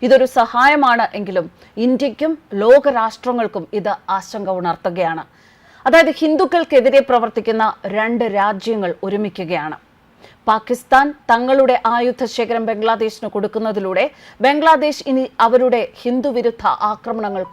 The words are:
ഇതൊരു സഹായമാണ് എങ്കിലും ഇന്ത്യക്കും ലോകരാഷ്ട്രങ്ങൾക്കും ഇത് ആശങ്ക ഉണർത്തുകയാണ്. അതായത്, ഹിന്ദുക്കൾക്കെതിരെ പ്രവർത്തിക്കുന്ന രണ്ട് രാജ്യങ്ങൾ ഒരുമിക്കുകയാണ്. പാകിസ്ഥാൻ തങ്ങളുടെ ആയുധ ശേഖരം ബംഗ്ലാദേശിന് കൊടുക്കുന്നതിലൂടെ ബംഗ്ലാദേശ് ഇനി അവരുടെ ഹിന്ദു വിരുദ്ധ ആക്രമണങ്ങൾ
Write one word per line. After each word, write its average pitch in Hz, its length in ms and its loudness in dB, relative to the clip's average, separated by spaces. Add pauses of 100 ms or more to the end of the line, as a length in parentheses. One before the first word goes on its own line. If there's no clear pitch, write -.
ഇതൊരു 262 200 6
സഹായമാണ് 254 880 2
എങ്കിലും 175 360 -4 (260)
ഇന്ത്യക്കും 254 600 -2 (160)
ലോകരാഷ്ട്രങ്ങൾക്കും 226 1160 2
ഇത് 202 220 -4 (160)
ആശങ്ക 196 400 -6
ഉണർത്തുകയാണ്. 175 760 -4 (600)
അതായത്, 320 240 6
ഹിന്ദുക്കൾക്കെതിരെ 285 880 2
പ്രവർത്തിക്കുന്ന 220 760 -2 (120)
രണ്ട് 220 380 -2
രാജ്യങ്ങൾ 202 760 -2
ഒരുമിക്കുകയാണ്. 185 760 -6 (680)
പാകിസ്ഥാൻ 247 680 0 (160)
തങ്ങളുടെ 254 560 2
ആയുധ 240 380 -2
ശേഖരം 226 420 -4
ബംഗ്ലാദേശിന് 220 640 -4
കൊടുക്കുന്നതിലൂടെ 208 800 -4 (300)
ബംഗ്ലാദേശ് 302 680 2
ഇനി 262 240 -2 (100)
അവരുടെ 240 480 2 (140)
ഹിന്ദു 247 260 -2
വിരുദ്ധ 226 380 -2
ആക്രമണങ്ങൾ 208 880 -4